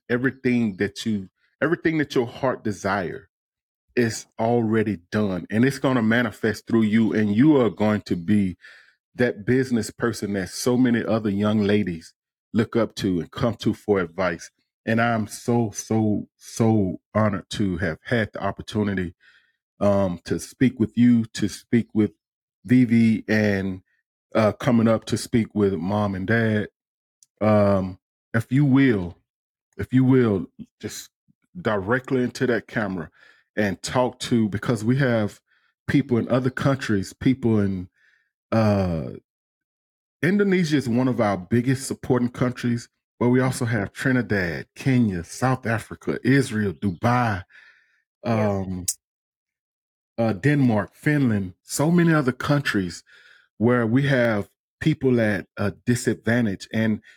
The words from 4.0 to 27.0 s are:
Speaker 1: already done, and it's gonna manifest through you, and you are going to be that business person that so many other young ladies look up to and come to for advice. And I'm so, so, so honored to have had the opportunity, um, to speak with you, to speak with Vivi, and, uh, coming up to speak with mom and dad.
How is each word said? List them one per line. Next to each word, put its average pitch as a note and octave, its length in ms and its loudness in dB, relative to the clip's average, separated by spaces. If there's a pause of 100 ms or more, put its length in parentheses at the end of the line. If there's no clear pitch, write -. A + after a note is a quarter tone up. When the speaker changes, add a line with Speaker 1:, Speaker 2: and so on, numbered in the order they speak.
Speaker 1:
already A2 580 0 (140)
done, G2 400 -2
and A2+ 160 2
it's C#3 120 -2
gonna C3 240 0
manifest A2 640 0
through A#2 160 2
you, G#2+ 300 2
and G#2 240 0
you C#3 240 6
are A#2 100 4
going G#2 300 0
to - 160 -4
be F#2 400 0 (580)
that A#2 300 -2
business B2 460 0
person G#2 420 -4
that F#2+ 160 -4
so - 300 -2
many A#2+ 260 2
other A2 260 -2
young G#2 320 0
ladies G2 520 -2 (400)
look A2 200 0
up A2+ 220 0
to F#2 240 0
and D#2 100 -8
come A#2 260 -2
to G#2+ 180 -2
for G2 260 0
advice. F2 500 -6 (360)
And A2+ 140 0
I'm A2+ 260 0
so, A#2+ 460 -2
so, A2 640 -2
so G#2+ 640 0 (140)
honored G#2 360 -2
to F#2+ 280 -2
have F#2 260 -4
had A2+ 280 -2
the - 100 -10
opportunity, G2 720 -4 (680)
um, G2 440 0
to E2+ 160 -4
speak - 400 -2
with G#2+ 180 -2
you, A#2+ 260 6 (100)
to G#2 140 -2
speak - 460 -2
with G#2+ 180 0 (520)
Vivi, A#2 640 4
and, G2 540 0 (520)
uh, G#2+ 180 2
coming A2+ 360 2
up A2 180 0
to A2+ 120 -4
speak - 360 -2
with G2+ 200 2
mom G2 400 -2
and F#2 120 -6
dad. A2 420 0 (720)